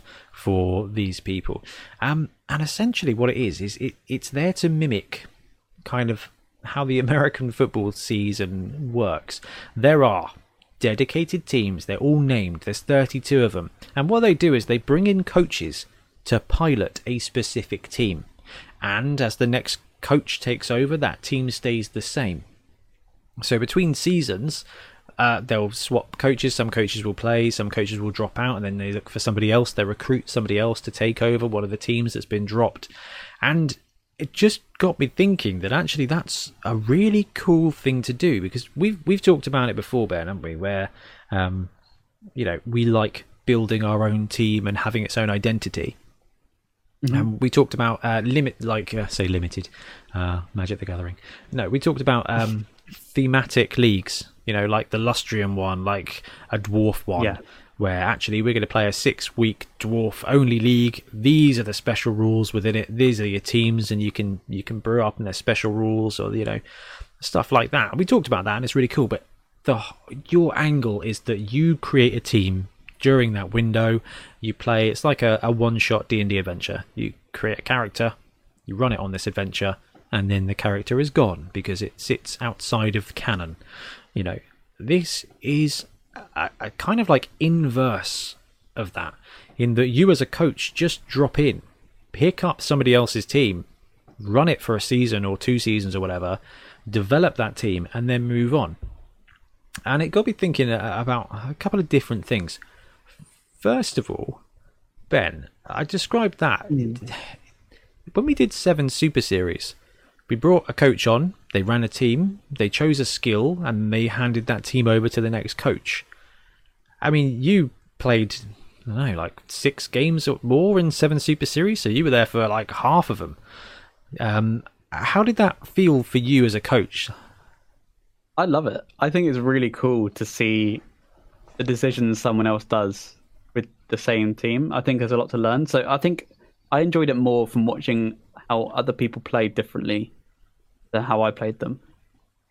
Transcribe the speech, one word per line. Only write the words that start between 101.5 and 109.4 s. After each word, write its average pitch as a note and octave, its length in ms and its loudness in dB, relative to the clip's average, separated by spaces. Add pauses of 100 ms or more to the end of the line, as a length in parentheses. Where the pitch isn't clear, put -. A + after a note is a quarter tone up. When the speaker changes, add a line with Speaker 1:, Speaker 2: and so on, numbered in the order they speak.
Speaker 1:
couple G3+ 240 -2
of D#3+ 100 -2
different A#2+ 360 0
things. F#2+ 340 -4 (1000)
First A#3+ 380 0
of - 120 -4
all, - 320 -8 (680)
Ben, D#2+ 380 -2 (180)
I - 200 -4
described G#3 540 -2
that. D3+ 300 -2
Speaker 2:
Mm. B2 400 -2 (1040)
Speaker 1:
When A3+ 120 2
we D4+ 100 2
did A#3+ 160 4
Seven D3 380 2
Super D3 320 0
Series, F2+ 540 -2 (540)